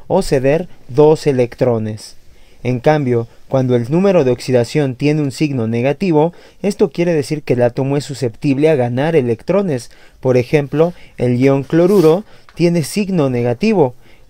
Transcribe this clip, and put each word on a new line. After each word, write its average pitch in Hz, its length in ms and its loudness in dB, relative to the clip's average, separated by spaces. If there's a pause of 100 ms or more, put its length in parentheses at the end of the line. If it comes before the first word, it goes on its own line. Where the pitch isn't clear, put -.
o 185 140 2
ceder 147 480 0 (180)
dos 151 400 2
electrones. 120 880 -2 (480)
En 123 160 -2
cambio, 123 480 0 (220)
cuando 131 260 0
el 120 160 -4
número 180 320 2
de 127 80 2
oxidación 127 640 -2
tiene 147 260 0
un 135 120 -4
signo 135 340 -4
negativo, 147 640 0 (300)
esto 202 280 0
quiere 175 240 -2
decir 147 300 -4
que - 100 -2
el 120 100 0
átomo 135 340 -2
es 143 80 -4
susceptible 135 640 -2
a 160 60 2
ganar 127 420 0
electrones. 139 760 -2 (300)
Por 127 160 2
ejemplo, 147 560 0 (240)
el 123 200 0
ion 135 260 2
cloruro 170 600 4 (320)
tiene 170 280 0
signo 180 460 -2
negativo. 127 640 0 (360)